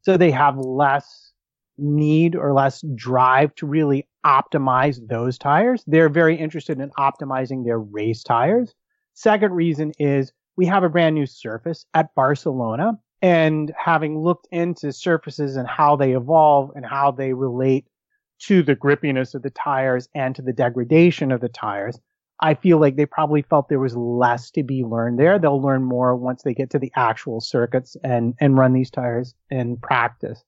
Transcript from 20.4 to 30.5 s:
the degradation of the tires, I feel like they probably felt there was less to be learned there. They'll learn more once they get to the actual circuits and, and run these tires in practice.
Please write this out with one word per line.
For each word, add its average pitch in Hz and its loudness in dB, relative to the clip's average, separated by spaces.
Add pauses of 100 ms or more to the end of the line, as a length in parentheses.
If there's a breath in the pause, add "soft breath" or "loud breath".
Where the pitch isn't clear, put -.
the 127 -4
degradation 131 2
of 120 -2
the 120 -4
tires, 107 -8 (440)
I 156 2
feel 165 4
like 139 4
they 147 0
probably 151 0
felt 143 0
there 139 0
was 127 -4
less 120 -2
to - -4
be 131 -4
learned 117 -2
there. 175 4
They'll 143 2
learn 135 0
more 127 0
once 127 -6
they 127 -4
get 127 -6
to 151 -2
the 131 -6
actual 117 -2
circuits 120 -2
and, 120 -2
and 139 4
run 131 4
these 131 -2
tires 123 -6 (160)
in 120 -6
practice. 117 -4